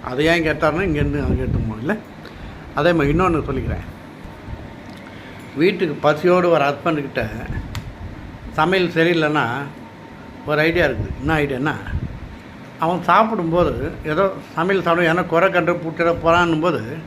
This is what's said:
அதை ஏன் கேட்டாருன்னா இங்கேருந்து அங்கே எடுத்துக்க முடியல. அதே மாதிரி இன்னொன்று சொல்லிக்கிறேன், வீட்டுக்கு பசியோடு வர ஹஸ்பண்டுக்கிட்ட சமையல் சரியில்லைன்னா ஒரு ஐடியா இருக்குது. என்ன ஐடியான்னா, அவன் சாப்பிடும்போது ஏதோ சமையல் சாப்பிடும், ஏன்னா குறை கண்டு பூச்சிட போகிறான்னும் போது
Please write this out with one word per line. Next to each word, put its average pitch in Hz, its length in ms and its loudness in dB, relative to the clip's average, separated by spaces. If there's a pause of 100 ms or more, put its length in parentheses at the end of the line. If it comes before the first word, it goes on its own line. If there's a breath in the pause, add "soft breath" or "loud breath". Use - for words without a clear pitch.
அதை 127 200 -2
ஏன் 165 200 4
கேட்டாருன்னா 156 440 2
இங்கேருந்து 143 380 0
அங்கே 131 160 0
எடுத்துக்க 117 280 0
முடியல. 135 280 -4 (760 loud breath)
அதே 160 180 4
மாதிரி 147 160 4
இன்னொன்று 165 400 2
சொல்லிக்கிறேன், 117 360 -4 (1700 loud breath)
வீட்டுக்கு 175 380 2
பசியோடு 175 540 4
வர 143 220 4
ஹஸ்பண்டுக்கிட்ட 143 520 -2 (1300)
சமையல் 175 400 2
சரியில்லைன்னா 160 520 2 (1000)
ஒரு 151 140 2
ஐடியா 165 260 4
இருக்குது. - 340 -2
என்ன 151 160 0
ஐடியான்னா, 143 380 0 (1040)
அவன் 170 240 0
சாப்பிடும்போது 175 880 2 (140)
ஏதோ 180 280 2 (220)
சமையல் 180 300 2
சாப்பிடும், 170 320 4
ஏன்னா 180 100 0
குறை 175 240 4
கண்டு 175 220 4
பூச்சிட 165 520 0
போகிறான்னும் 165 360 6
போது 143 360 0 (100)